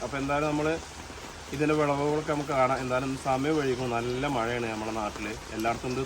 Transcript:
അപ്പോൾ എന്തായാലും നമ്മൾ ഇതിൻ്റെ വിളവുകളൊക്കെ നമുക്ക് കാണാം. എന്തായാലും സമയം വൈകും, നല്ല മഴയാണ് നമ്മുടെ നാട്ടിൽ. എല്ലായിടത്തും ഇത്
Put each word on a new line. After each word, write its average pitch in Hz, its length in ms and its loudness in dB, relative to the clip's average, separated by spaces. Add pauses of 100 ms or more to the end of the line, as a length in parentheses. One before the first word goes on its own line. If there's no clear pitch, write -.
അപ്പോൾ 143 180 -4
എന്തായാലും 143 300 2
നമ്മൾ 151 160 2 (840)
ഇതിൻ്റെ 147 260 4
വിളവുകളൊക്കെ 147 540 2
നമുക്ക് 147 260 -2
കാണാം. 127 220 4
എന്തായാലും 131 280 0 (200)
സമയം 139 300 2
വൈകും, 127 360 0
നല്ല 123 300 0 (100)
മഴയാണ് 117 380 0
നമ്മുടെ 110 260 -2
നാട്ടിൽ. 104 260 -4 (300)
എല്ലായിടത്തും 117 400 0
ഇത് 131 100 0